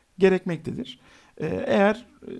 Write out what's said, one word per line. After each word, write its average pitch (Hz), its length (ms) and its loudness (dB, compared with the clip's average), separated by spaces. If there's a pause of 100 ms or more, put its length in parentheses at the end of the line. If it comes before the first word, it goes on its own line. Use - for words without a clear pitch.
(180)
gerekmektedir. 180 800 0 (380)
E, - 100 -6
eğer, 202 580 2 (220)
e, - 120 -14